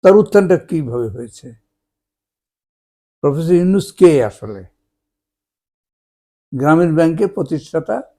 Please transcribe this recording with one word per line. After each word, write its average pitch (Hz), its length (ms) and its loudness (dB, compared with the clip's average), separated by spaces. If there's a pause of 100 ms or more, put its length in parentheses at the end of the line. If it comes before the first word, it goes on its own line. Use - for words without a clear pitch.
তার 190 140 6
উত্থানটা 196 400 2 (120)
কিভাবে 123 400 -6
হয়েছে? 120 400 -16 (1700)
প্রফেসর 160 340 -2
ইউনূস 180 380 0
কে 180 180 6 (140)
আসলে? 101 380 -10 (1900)
গ্রামীণ 160 420 0
ব্যাংকের 165 420 0
প্রতিষ্ঠাতা। 160 600 -6 (220)